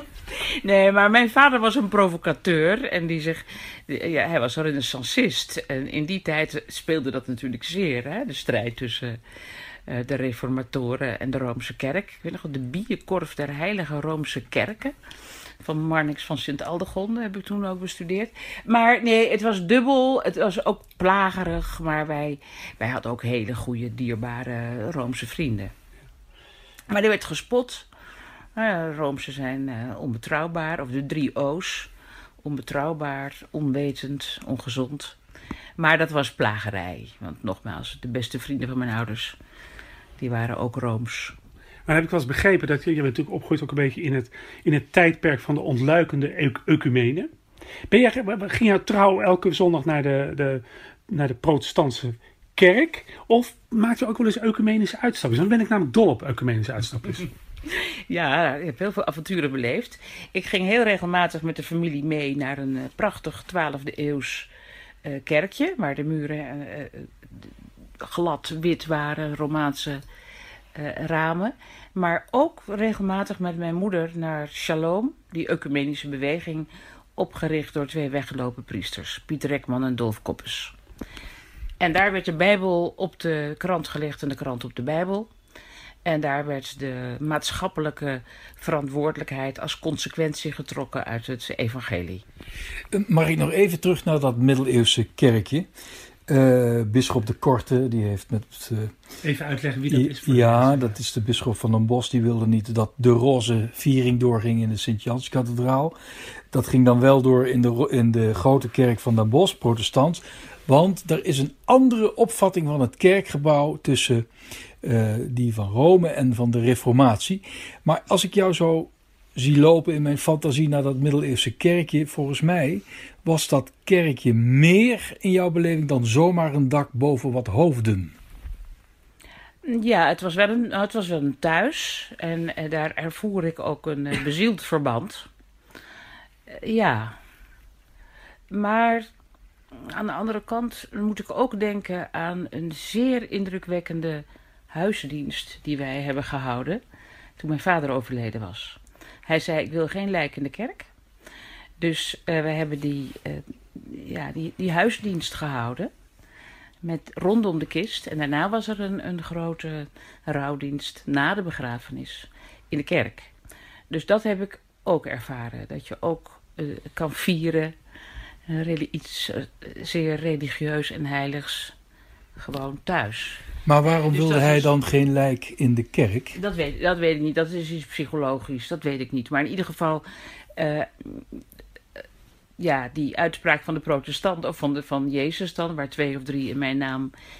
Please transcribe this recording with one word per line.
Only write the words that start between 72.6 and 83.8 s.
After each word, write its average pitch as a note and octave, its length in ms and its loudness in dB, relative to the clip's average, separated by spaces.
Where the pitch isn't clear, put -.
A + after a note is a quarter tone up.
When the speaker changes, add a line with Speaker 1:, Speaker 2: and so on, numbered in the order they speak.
Speaker 1:
regelmatig G3 720 -2
met F3 180 -4
mijn E3+ 180 -4
moeder F3 380 -2
naar D#3+ 340 -4
Shalom, F3 640 -2
die E3 160 -6
ecumenische C#3+ 600 -2
beweging, D#3 580 -4
opgericht D#3 600 -4
door C#3+ 140 -4
twee D3 220 -4
weggelopen B2+ 540 -6
priesters, - 640 -10
Piet D3 180 -6
Rekman C3 400 -4
en B2+ 120 -2
Dolf A#2 260 -2
Koppes. - 540 -8
En F3 140 2
daar F#3+ 200 2
werd F#3+ 140 -4
de F3 80 -2
Bijbel F3+ 640 2
op F#3+ 240 -6
de D3+ 380 -4
krant F3 300 -4